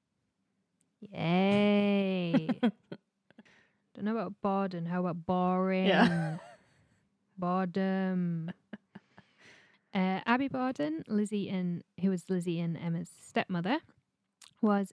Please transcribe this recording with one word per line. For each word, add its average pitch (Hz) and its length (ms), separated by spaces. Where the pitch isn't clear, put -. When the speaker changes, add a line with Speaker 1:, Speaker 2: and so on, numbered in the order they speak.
Speaker 1:
Yay. 190 1400
Speaker 2:
<laughs> - 1400
Speaker 1:
Don't 196 100
know 214 80
about 208 300
Borden. 196 440
How 180 140
about 175 240
boring? 185 640
Speaker 2:
Yeah. 165 520
<laughs> - 520
Speaker 1:
Boredom. 185 1120
Uh, 190 320
Abby 254 220
Borden, 269 580
Lizzie 208 420
and, 180 360
who 190 100
was 180 180
Lizzie 175 320
and 170 160
Emma's 170 340
stepmother, 196 540
was 202 320